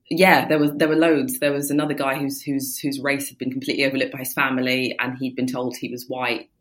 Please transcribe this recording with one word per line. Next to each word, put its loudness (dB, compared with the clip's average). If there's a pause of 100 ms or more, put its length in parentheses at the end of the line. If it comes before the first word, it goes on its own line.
(120)
Yeah, 6
there 4
was, 2
there 2
were 2
loads. 2
There 2
was -2
another 0
guy -2
whose, -4
whose, -4
whose -4
race -2
had -16
been -4
completely -2
overlooked 0
by -10
his -8
family, 0
and -4
he'd -6
been 0
told -4
he -8
was -10
white, -4 (100)